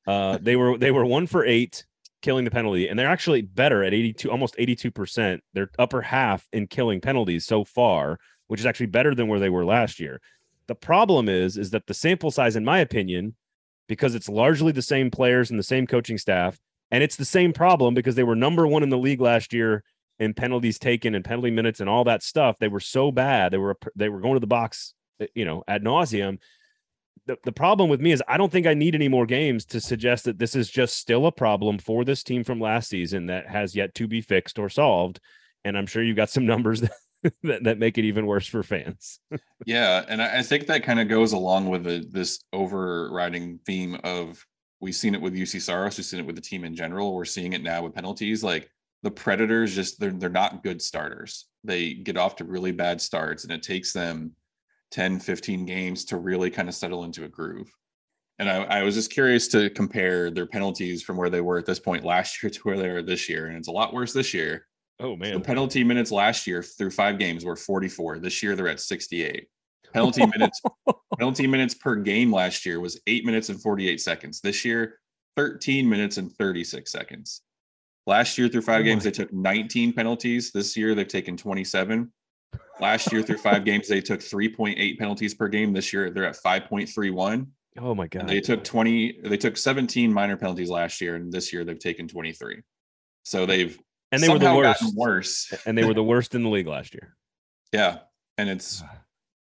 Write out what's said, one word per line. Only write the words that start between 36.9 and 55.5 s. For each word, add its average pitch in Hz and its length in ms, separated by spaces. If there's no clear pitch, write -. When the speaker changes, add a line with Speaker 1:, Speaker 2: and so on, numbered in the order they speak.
Speaker 1:
<laughs> - 80
that, 123 220
that 110 140
make 113 200
it 110 60
even 107 220
worse 101 200
for 110 160
fans. - 580
<laughs> 151 80
Speaker 2:
Yeah, 113 440
and 110 140
I, 117 160
I 127 40
think 147 240
that 156 180
kinda 117 200
goes 110 280
along 95 360
with 90 160
the, 87 260
this 92 300
overriding 87 1120
theme 92 380
of, 87 400
we've 92 140
seen 104 200
it 98 60
with 92 140
U 92 120
C 95 120
Saros, 92 380
we've 95 80
seen 90 160
it 80 60
with 82 100
the 82 60
team 92 220
in 82 120
general, 92 380
we're 90 100
seeing 90 300
it - 80
now 85 200
with 82 120
penalties. 104 500
Like, 85 260
the 101 80
Predators 107 640
just, 95 240
they're, 101 120
they're 92 180
not 92 340
good 90 200
starters. - 640
They 87 300
get 95 220
off 92 200
to 85 80
really 92 280
bad 87 280
starts, 78 440
and 85 80
it 82 100
takes 92 300
them 80 400
ten, 92 280
fifteen 92 480